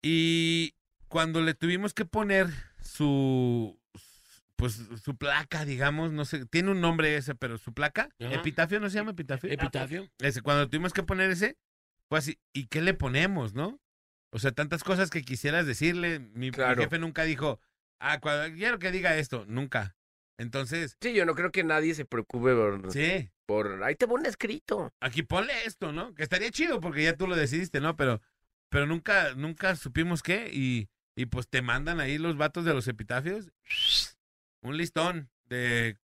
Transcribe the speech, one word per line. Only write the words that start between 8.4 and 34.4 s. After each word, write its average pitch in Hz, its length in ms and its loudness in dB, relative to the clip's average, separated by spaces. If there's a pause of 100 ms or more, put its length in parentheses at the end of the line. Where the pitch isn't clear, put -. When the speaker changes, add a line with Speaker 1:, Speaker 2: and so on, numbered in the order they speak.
Speaker 1:
no 202 100 -2
se 202 80 -2
llama 214 140 -4
epitafio? 156 380 -6
Speaker 2:
Epitafio. 143 580 -4 (100)
Speaker 1:
Ese, 127 240 -2
cuando 143 260 4
tuvimos 170 240 -2
que 196 100 -2
poner 190 280 2
ese, 202 260 0 (520)
fue 156 100 2
así, 147 200 -4 (140)
¿y 135 140 -6
qué 156 160 -2
le 185 120 2
ponemos, 139 600 0
no? 185 260 -6 (520)
O - 60 -6
sea, 127 140 0
tantas 151 320 -2
cosas 185 260 2
que 160 120 -4
quisieras 147 440 -2
decirle. 170 520 0
Mi, 117 280 -8
mi 131 60 -4
Speaker 3:
Claro. 127 300 2
Speaker 1:
jefe 165 160 0
nunca 165 260 -2
dijo, 143 360 -2 (400)
"Ah, 147 200 0
cuando 147 360 -2
quiero 220 220 -2
que 185 120 -2
diga 180 260 2
esto", 131 300 -4
nunca. 117 480 -4 (440)
Entonces 135 640 -4
Speaker 3:
Sí, 240 100 -2
yo 190 140 6
no 165 80 2
creo 170 180 0
que 180 120 2
nadie 156 300 2
se 151 120 -6
preocupe 123 480 2
por, 101 380 2
Speaker 1:
Sí. 156 380 -2 (160)
Speaker 3:
por, 104 380 0
"Ahí 139 100 2
te 233 140 2
pone 262 220 2
escrito". 208 600 -4 (120)
Speaker 1:
"Aquí 131 200 -2
ponle 202 300 -2 (140)
esto", 185 260 -8
¿no? 180 220 -8
Que 151 80 -6
estaría 185 280 0
chido 285 300 0
porque 156 240 0
ya 165 100 4
tú 185 120 -2
lo 180 100 2
decidiste, 151 440 0
¿no? 160 140 0
Pero, 131 280 2 (480)
pero 143 160 2
nunca, 165 480 2
nunca 160 420 -2
supimos 156 460 0
qué 190 280 0
y, 127 380 0 (260)
y 127 120 -4
pues 123 220 -4
te 127 120 0
mandan 139 400 0
ahí 143 160 -2
los 156 220 -2
vatos 151 260 0
de 165 80 4
los 127 160 0
epitafios, 135 640 -4 (1120)